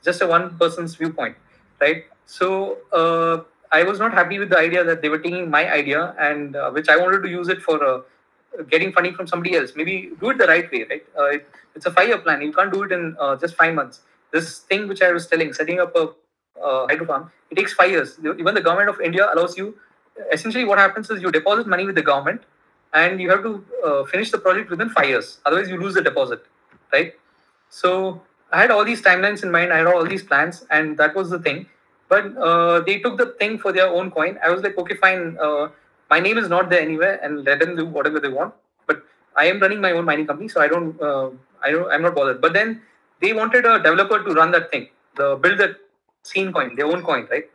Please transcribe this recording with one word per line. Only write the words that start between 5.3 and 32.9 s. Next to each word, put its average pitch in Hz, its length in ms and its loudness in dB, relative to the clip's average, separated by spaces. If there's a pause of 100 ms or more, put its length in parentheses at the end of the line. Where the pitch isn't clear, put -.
my 156 240 0
idea 147 460 -2
and, 147 380 -4
uh, 131 140 -4
which 156 180 -4
I 151 80 6
wanted 185 260 2
to 170 60 -6
use 175 200 -6
it 175 140 -4
for, 156 200 0
uh, 131 180 0 (680)
getting 170 240 0
funding 175 220 2
from 180 120 -10
somebody 175 280 -4
else. 143 220 0
Maybe 175 340 -6 (100)
do 214 100 -2
it 247 80 -2
the 151 80 4
right 170 260 2
way, 113 180 -4
right? 143 160 -10 (100)
Uh, 143 80 2
it, 143 220 -2 (300)
it's 156 100 -6
a 170 60 -2
five-year 196 260 4
plan. 156 240 -2
You 151 100 -4
can't 190 200 0
do 196 100 -2
it 190 100 -4
in, 165 280 -6
uh, 139 160 0
just 170 180 -6
five 165 200 2
months. 139 260 -6 (320)
This 160 280 -4
thing 202 280 -4
which 190 140 -2
I 180 100 4
was 170 140 -4
telling, 165 260 -2
setting 170 260 -4
up 170 160 -2
a, 160 160 0 (500)
uh, 131 280 -2
hydro 160 180 -2
farm, - 240 -6 (200)
it 160 60 -12
takes - 160 -2
five 185 180 2
years. 156 280 -2
Even 165 360 -2
the - 60 2
government 175 300 2
of - 100 -6
India 180 320 2
allows 175 240 0
you, 202 180 -8 (580)
essentially 233 320 -2
what 202 140 4
happens 196 320 2
is 196 120 -6
you 180 80 0
deposit 196 360 2
money 185 200 -2
with 196 80 -6
the 160 80 2
government 156 400 0 (520)
and 180 260 2
you 180 100 -2
have 196 120 4
to, 208 220 -8 (200)
uh, 143 200 0
finish 196 260 -4
the 220 80 -2
project 185 320 0
within 185 180 -4
five 139 200 0
years. - 380 -4
Otherwise, 185 220 0
you 185 100 -8
lose 190 160 -6
the 175 80 2
deposit, 139 420 -2 (480)
right? 156 220 0 (540)
So 185 540 -2 (280)
I 185 120 4
had 240 80 4
all 208 140 4
these 226 180 -4
timelines 196 400 2
in 190 80 -4
mind. 175 220 2
I 160 60 2
had 165 80 4
all 175 180 4
these 185 180 -4
plans, 156 480 -2
and 156 260 0
that 151 180 2
was 190 160 -4
the 180 80 -4
thing. 160 280 -4 (420)
But, 202 280 2
uh, 170 440 2
they 196 180 -2